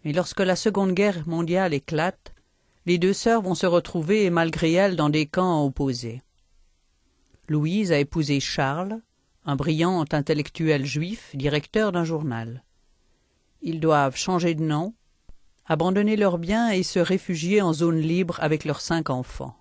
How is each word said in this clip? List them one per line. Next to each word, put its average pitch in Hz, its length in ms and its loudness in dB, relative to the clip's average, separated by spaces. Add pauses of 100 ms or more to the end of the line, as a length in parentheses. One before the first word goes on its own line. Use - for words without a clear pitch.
Mais 151 80 -2
lorsque 175 280 -2
la 185 160 2
Seconde 196 360 0
Guerre 180 340 0
mondiale 170 480 0
éclate, 160 600 -4 (520)
les 180 120 2
deux 190 140 2
sœurs 226 300 2
vont 185 120 0
se 190 120 0
retrouver, 175 640 2
malgré 165 420 2
elles, 185 240 4
dans 151 140 2
des 151 160 2
camps 170 380 2
opposés. 127 580 -4 (1300)
Louise 165 440 0
a 143 60 4
épousé 143 420 0
Charles, 170 600 -4 (440)
un 143 120 -2
brillant 160 560 0
intellectuel 147 760 0
juif, 160 480 -6
directeur 147 580 0
d'un 170 120 0
journal. 127 600 -6 (960)
Ils 165 180 -4
doivent 147 380 2
changer 175 380 0
de 156 80 -4
nom, 160 320 -2 (720)
abandonner 190 500 2
leurs 190 220 2
biens 214 320 0
et 185 120 2
se - 160 -2
réfugier 180 640 0
en 170 100 2
zone 165 260 2
libre 170 420 0
avec 156 240 0
leurs 147 160 -4
cinq 165 300 -2
enfants. 127 500 -6